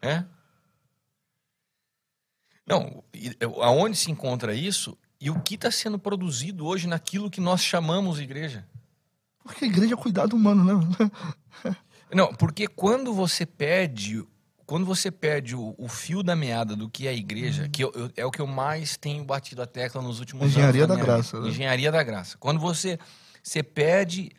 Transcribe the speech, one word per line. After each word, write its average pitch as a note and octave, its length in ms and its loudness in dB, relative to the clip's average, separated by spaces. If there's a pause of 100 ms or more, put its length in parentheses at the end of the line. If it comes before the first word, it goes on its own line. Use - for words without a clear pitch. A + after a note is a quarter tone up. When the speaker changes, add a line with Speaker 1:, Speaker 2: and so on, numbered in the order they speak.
Speaker 1:
É? D#3 220 -2 (2500)
Não, - 340 0 (120)
e, A#2+ 260 -10
eu, A#2 240 -2
aonde E3 340 6
se - 140 0
encontra B2 420 -2
isso D3+ 440 -4 (240)
e C#3 80 -2
o E3 100 -2
que - 180 -6
tá A3+ 140 0
sendo G#3 260 -2
produzido F3+ 680 -4
hoje F3 220 -2
naquilo F#3+ 440 -4
que - 80 -8
nós F3+ 240 2
chamamos E3+ 560 0
igreja? C3+ 480 -8 (760)
Speaker 2:
Porque - 200 -10
a B3+ 40 2
igreja G#3+ 260 4
é A#3 40 -2
cuidado G#3+ 380 0
humano, G#3 300 8
né? F#3 460 4 (520)
<laughs> F#3+ 120 -2 (380)
Speaker 1:
Não, F3+ 200 4
porque D#3+ 340 0
quando A#3+ 460 0
você F3+ 320 0
perde, C#3+ 800 -2 (420)
quando E3+ 200 -2
você F#3 260 -2
perde C#3 440 -2
o, A2 220 -8
o A#2+ 100 -10
fio F3 360 -6
da F3 120 2
meada A#2 400 -2
do A2 140 -6
que C3 180 -8
é C3 40 -4
a - 20 -4
igreja, A#2+ 500 -4
Speaker 2:
Uhum. D3 60 -6
Speaker 1:
que C3+ 140 -4
eu, B2+ 120 -2
eu, A#2+ 200 -8
é A#2 100 -4
o C3 60 -4
que D#3 100 -6
eu C#3 60 -4
mais C#3+ 500 -4
tenho D3 260 -6
batido C3+ 380 -6
a B2 60 -6
tecla B2+ 340 -6
nos A#2+ 180 -6
últimos C3+ 280 -2
Speaker 2:
Engenharia C#3+ 380 8
Speaker 1:
anos - 20 6
da F#3 80 4
Speaker 2:
da E3+ 80 0
Speaker 1:
minha B2 140 6
Speaker 2:
graça, A#2 200 0
Speaker 1:
vida. A2+ 100 -6
Speaker 2:
né? - 20 -2
Speaker 1:
Engenharia C3 420 2
da D#3 120 4
graça. G#2 360 -8
Quando D3+ 200 0
você, E3+ 380 -2 (460)
você - 180 -4
perde F3 760 2